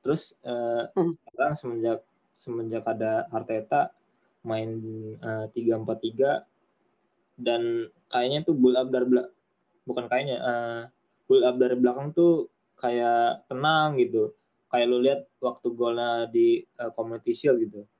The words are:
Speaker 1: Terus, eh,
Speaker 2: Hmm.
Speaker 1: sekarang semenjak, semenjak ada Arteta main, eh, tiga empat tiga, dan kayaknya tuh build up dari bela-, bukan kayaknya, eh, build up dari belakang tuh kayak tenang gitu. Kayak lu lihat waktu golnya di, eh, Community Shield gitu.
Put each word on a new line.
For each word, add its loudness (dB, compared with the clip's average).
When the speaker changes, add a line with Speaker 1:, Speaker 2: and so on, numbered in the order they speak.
Speaker 1:
Terus, -4
eh, -4
Speaker 2:
Hmm. 0
Speaker 1:
sekarang -2
semenjak, -4
semenjak -8
ada -2
Arteta -2
main, -6
eh, -6
tiga 0
empat -4
tiga, 0
dan -2
kayaknya -2
tuh 2
build 6
up -2
dari 0
bela-, 2
bukan -6
kayaknya, -2
eh, -4
build 6
up 2
dari 4
belakang 0
tuh 4
kayak 2
tenang 0
gitu. 2
Kayak 2
lu 2
lihat 4
waktu -4
golnya 0
di, 4
eh, -8
Community -4
Shield 2
gitu. -6